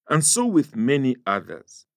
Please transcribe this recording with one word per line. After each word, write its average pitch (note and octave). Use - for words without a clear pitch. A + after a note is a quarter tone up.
And D3+
so A#3+
with F3
many B2+
others, F2+